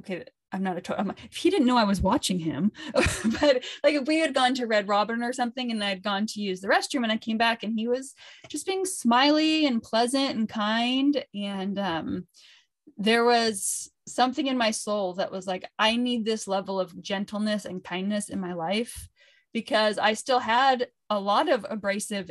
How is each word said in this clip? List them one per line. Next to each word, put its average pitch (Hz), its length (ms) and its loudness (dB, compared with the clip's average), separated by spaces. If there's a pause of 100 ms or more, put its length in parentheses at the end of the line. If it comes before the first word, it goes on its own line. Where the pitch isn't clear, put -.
okay, 180 220 -10 (280)
I'm 190 120 -4
not 185 140 -2
a 175 40 -8
to-, - 180 -6
I'm, 190 120 0 (180)
if - 60 -18
he - 160 4
didn't 330 160 4
know 247 100 4
I 226 60 6
was 196 180 2
watching 185 380 2
him, 160 320 0 (120)
<laughs> 254 100 -12
but, 247 720 2 (200)
like, 294 100 6
if 285 140 0
we 311 100 4
had 311 160 2
gone 262 220 4
to 247 100 -2
Red 208 220 2
Robin 208 340 2
or 240 120 -2
something 247 360 -4
and 220 140 -2
I'd 196 180 -2
gone 202 260 0
to 208 140 -6
use 185 200 -4
the 196 80 -6
restroom 294 340 2
and 220 80 0
I 220 60 0
came 220 200 -4
back 233 260 2
and 220 140 -4
he 220 100 -2
was 262 280 -4 (320)
just - 180 -8
being 381 200 -2
smiley 302 840 4
and 233 160 0
pleasant 254 540 0
and 220 120 -2
kind. 240 720 0 (120)
And, 196 420 -4
um, 185 500 -4 (680)
there 226 260 4
was 233 680 0 (160)
something 254 400 0
in 262 100 0
my 226 140 2
soul 208 420 -4
that 185 180 -4
was 185 160 -8
like, 185 160 -4 (140)
"I 220 180 2
need 240 300 -2
this 220 240 -2
level 190 320 -2
of 180 200 -6
gentleness 208 640 -4
and 185 200 -8
kindness 202 460 -4
in 196 120 -6
my 180 120 -6
life," 185 540 -4 (460)
because 220 440 0
I 214 180 2
still 247 240 0
had 247 480 2 (220)
a 214 100 0
lot 208 300 2
of 240 200 2
abrasive 196 600 -4